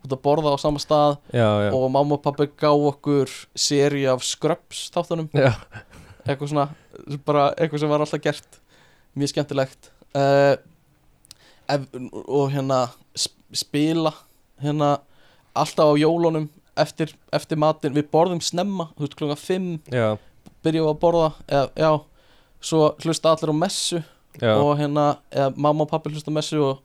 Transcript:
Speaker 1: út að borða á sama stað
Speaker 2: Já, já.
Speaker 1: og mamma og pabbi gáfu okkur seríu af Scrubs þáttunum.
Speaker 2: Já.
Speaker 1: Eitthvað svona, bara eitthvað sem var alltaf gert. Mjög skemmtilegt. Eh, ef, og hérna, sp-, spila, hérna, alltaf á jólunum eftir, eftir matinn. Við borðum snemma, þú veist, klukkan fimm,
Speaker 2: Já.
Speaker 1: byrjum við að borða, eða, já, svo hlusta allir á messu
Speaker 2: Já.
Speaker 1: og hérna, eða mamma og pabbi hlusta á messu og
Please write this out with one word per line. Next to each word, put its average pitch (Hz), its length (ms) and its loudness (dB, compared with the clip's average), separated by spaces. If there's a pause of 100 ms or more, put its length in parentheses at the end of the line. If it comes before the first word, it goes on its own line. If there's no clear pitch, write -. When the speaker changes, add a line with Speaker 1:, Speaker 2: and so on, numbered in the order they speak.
Speaker 1:
út 131 80 -10
að 131 100 -6
borða 147 320 2
á 139 60 -4
sama 147 200 0
stað 147 380 2 (140)
Speaker 2:
Já, 107 380 2
já. 98 40 -2
Speaker 1:
og 131 180 0
mamma 143 240 2
og 143 80 -8
pabbi 143 240 0
gáfu 147 440 2
okkur 143 380 0 (260)
seríu 143 560 2
af 127 120 0
Scrubs - 680 -6
þáttunum. 165 400 -4
Speaker 2:
Já. 139 240 4 (720)
Speaker 1:
Eitthvað 143 220 -4
svona, 143 200 0 (560)
bara 143 300 2
eitthvað 151 240 -2
sem 151 100 0
var 147 100 2
alltaf 151 220 -4
gert. - 380 -6 (560)
Mjög 139 180 -2
skemmtilegt. 139 560 -4 (260)
Eh, 139 400 4 (1120)
ef, 139 120 0 (460)
og 139 240 0
hérna, 135 380 0 (260)
sp-, - 180 -6 (200)
spila, 156 600 -2 (480)
hérna, 147 380 0 (560)
alltaf 151 360 2
á 147 80 2
jólunum 160 480 0 (300)
eftir, 151 340 -2 (220)
eftir 151 240 -4
matinn. 151 360 0
Við 147 160 0
borðum 170 320 2
snemma, 180 540 -4
þú - 100 -20
veist, - 120 -10
klukkan 147 200 -4
fimm, 180 420 -6 (120)
Speaker 2:
Já. 110 260 0 (460)
Speaker 1:
byrjum 160 240 0
við 151 80 0
að 156 40 -18
borða, 165 340 2 (160)
eða, 139 260 0
já, 151 260 2 (600)
svo 151 400 2
hlusta 160 340 2
allir 156 160 -4
á 147 80 0
messu 175 440 -4 (360)
Speaker 2:
Já. 110 180 2
Speaker 1:
og 147 220 2
hérna, 147 380 0 (140)
eða 135 260 -2
mamma 151 260 0
og 147 60 -4
pabbi 156 240 -4
hlusta 151 180 -10
á - 20 -4
messu 151 300 -2
og 135 220 0